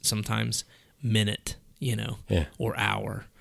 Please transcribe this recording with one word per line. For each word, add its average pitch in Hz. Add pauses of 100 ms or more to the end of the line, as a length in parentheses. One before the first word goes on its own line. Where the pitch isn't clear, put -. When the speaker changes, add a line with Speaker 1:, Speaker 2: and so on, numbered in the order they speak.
Speaker 1:
sometimes 110 (380)
minute, 107 (240)
you 120
know, 110 (120)
Speaker 2:
Yeah. 85 (120)
Speaker 1:
or -
hour. 104 (160)